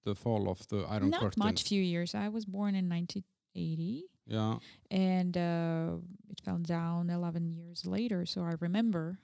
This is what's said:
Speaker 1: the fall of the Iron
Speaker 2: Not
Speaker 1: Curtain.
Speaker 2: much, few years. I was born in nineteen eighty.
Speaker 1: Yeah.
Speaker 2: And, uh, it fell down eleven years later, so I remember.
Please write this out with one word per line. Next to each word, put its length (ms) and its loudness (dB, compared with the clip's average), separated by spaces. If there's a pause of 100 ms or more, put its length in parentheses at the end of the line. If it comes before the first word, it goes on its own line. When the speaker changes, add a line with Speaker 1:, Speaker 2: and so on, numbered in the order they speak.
Speaker 1:
the 100 2
fall 360 2
of 180 -4
the 160 -2
Iron 260 2
Speaker 2:
Not 120 2
Speaker 1:
Curtain. 220 2
Speaker 2:
much, 200 2
few 180 2
years. 320 0
I 160 -2
was 160 -4
born 300 0
in 120 2
nineteen 360 -2 (320)
eighty. 500 -2 (220)
Speaker 1:
Yeah. 320 0 (320)
Speaker 2:
And, 440 2
uh, 600 0 (340)
it 120 -14
fell 180 -2
down 500 0
eleven 460 0
years 300 -10
later, 400 0
so 180 -2
I 160 0
remember. 640 2